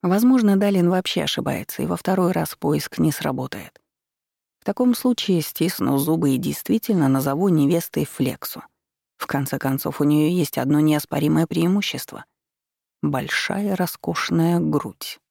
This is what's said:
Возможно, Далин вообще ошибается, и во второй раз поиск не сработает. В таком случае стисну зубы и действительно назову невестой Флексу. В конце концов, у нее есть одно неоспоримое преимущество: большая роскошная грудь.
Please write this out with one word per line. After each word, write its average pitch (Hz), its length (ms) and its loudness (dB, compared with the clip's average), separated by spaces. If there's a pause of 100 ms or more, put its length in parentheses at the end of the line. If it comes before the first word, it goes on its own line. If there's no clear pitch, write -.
Возможно, 214 540 4
Далин 190 340 4
вообще 180 320 0
ошибается, - 600 -6
и 147 40 -4
во 175 100 -2
второй 185 360 0
раз 165 240 -4
поиск 147 420 -2
не 160 140 2
сработает. 131 680 -8 (800)
В - 40 -20
таком 247 300 2
случае 202 460 0
стисну 151 580 -2
зубы 139 360 2
и 127 40 0
действительно 156 720 0
назову 135 400 2
невестой 147 580 2
Флексу. - 560 -6 (540)
В - 100 -10
конце 135 320 -4
концов, 139 420 -4
у 151 40 2
нее 151 240 4
есть 175 300 0
одно 143 220 2
неоспоримое 151 680 2
преимущество: 175 760 -2 (760)
большая 151 760 -2
роскошная 170 840 0
грудь. 151 640 -4 (100)